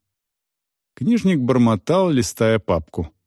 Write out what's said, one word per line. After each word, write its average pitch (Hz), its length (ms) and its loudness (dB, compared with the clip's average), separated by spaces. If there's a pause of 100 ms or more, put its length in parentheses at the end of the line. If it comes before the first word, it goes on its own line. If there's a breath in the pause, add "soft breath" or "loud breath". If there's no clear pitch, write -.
(960)
Книжник 185 400 0
бормотал, 127 720 2
листая 113 480 0
папку. 85 560 -6 (140)